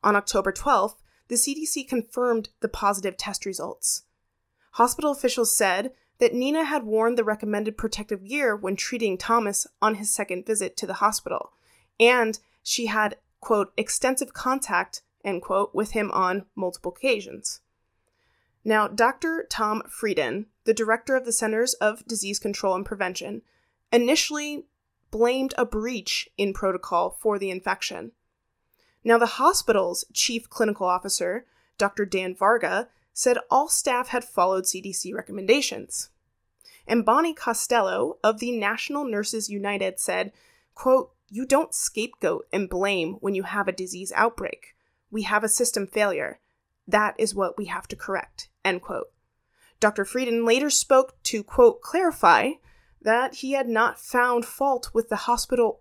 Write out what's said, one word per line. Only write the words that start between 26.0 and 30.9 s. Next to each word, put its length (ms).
in 160
protocol 580
for 280
the 120
infection. 640
Now, 140
the 80
hospital's 840
chief 380
clinical 360
officer, 600